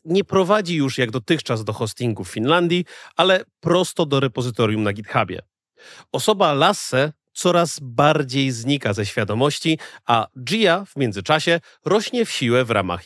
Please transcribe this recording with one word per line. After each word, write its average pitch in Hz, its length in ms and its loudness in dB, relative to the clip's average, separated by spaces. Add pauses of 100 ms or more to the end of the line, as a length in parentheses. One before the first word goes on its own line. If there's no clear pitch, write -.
nie 180 180 2
prowadzi 190 520 0
już 139 220 -2
jak 123 140 0
dotychczas 123 520 -2
do 104 100 -4
hostingu 110 500 -4
w 90 60 -16
Finlandii, 170 560 2 (300)
ale 185 300 2 (140)
prosto 175 460 0
do 139 140 0
repozytorium 120 640 -2
na 101 100 0
GitHubie. 101 480 -4 (680)
Osoba 175 420 2
Lasse 151 600 0 (200)
coraz 175 480 0
bardziej 135 680 2
znika 120 420 -2
ze 104 120 -4
świadomości, 127 760 0 (260)
a 117 220 2 (160)
Gia 156 420 0
w - 100 -20
międzyczasie 143 640 0 (260)
rośnie 220 400 0
w - 60 -8
siłę 123 340 2
w 113 60 -2
ramach 92 340 0